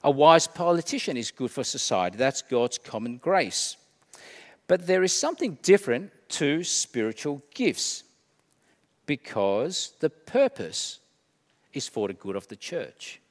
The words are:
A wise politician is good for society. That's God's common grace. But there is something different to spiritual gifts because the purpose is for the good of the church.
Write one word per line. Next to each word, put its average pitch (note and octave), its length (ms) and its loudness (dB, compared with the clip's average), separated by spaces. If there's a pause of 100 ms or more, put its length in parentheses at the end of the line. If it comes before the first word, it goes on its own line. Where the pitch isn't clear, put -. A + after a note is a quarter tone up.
A C#3+ 60 6
wise D3+ 360 8
politician F3 680 -2
is A#2 140 -6
good B2 200 -6
for C3 140 -6
society. F#2+ 540 -2
That's C3 240 0
God's A#2+ 340 0
common A#2+ 400 -10
grace. D3+ 600 -2 (880)
But F3 200 2
there F#3 160 4
is F#3 120 2
something C#4+ 480 -2
different F3+ 500 4 (280)
to D#3 220 2
spiritual B2+ 800 -4 (140)
gifts - 500 -2 (1040)
because A#2 920 -2
the D#3 100 0
purpose - 880 -4 (760)
is - 160 -8
for G#2 200 -4
the F#2 60 -8
good F#2+ 220 -10
of G2 120 -10
the G#2 80 -16
church. - 600 -12 (140)